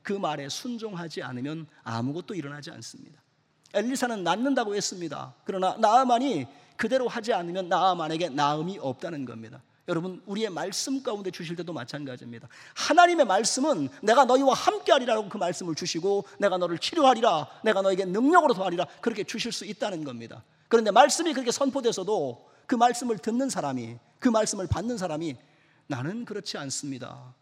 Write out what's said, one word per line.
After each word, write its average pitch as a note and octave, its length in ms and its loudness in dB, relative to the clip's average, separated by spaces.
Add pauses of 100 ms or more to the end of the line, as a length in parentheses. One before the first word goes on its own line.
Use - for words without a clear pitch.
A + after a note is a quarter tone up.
그 G3+ 120 -6
말에 D3+ 360 -6
순종하지 G3+ 720 -10
않으면 C#3 460 -8 (160)
아무것도 C3+ 520 -6
일어나지 D3 360 -12
않습니다. - 500 -20 (520)
엘리사는 A#3 500 -2
낫는다고 A3 520 0
했습니다. D3+ 580 -6 (120)
그러나 F#3+ 320 -2
나아만이 A#3 680 6 (300)
그대로 A#3+ 320 2
하지 A#3 240 -4
않으면 F3 380 -2
나아만에게 E3+ 600 2
나음이 D3+ 500 0
없다는 C3+ 440 -6
겁니다. A#2 380 -14 (260)
여러분, F3 380 -4
우리의 G#3+ 240 -4
말씀 G3 520 -4
가운데 G#3 300 -4
주실 E3+ 240 -8
때도 E3 180 -8
마찬가지입니다. B2+ 760 -12 (280)
하나님의 E4+ 500 6
말씀은 G#3 640 0 (120)
"내가 A3+ 240 6
너희와 B3+ 280 4
함께하리라"라고 B3+ 760 0
그 G#3 100 -12
말씀을 F3 380 -4
주시고, F#3+ 500 -2 (140)
"내가 F#3 180 2
너를 E3+ 200 -2
치료하리라, A#3+ 880 2
내가 G#3+ 180 2
너에게 F#3+ 240 2
능력으로 C4+ 480 6
더하리라" F#3 320 -2 (160)
그렇게 G#3 220 -4
주실 A3+ 280 -6
수 - 140 -10
있다는 G#3 380 -6
겁니다. A#2 400 -12 (260)
그런데 A3+ 220 4
말씀이 D4 420 6
그렇게 A#3+ 180 -2
선포돼서도 G#3 1000 -2 (180)
그 B3+ 80 2
말씀을 A#3+ 420 2
듣는 A#3+ 320 -2
사람이, B2+ 480 -6 (220)
그 B3+ 100 4
말씀을 G#3+ 380 0
받는 A3 300 -4
사람이 D#3+ 380 -6 (520)
"나는 D#3 380 -6
그렇지 G#3 320 -10
않습니다." C3 840 -10